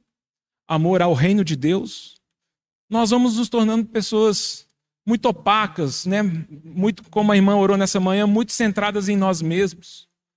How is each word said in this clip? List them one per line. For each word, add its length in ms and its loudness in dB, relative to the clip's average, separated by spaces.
amor 340 2
ao 100 2
reino 320 2
de 120 -2
Deus. 640 -6
Nós 220 0
vamos 260 2
nos 120 -2
tornando 400 0
pessoas 800 -2
muito 240 0
opacas, 800 -2
né? 160 0
Muito, 880 -4
como 220 2
a 40 4
irmã 200 4
orou 200 2
nessa 220 0
manhã, 260 0
muito 280 0
centradas 560 -2
em 80 0
nós 260 0
mesmos. 680 -4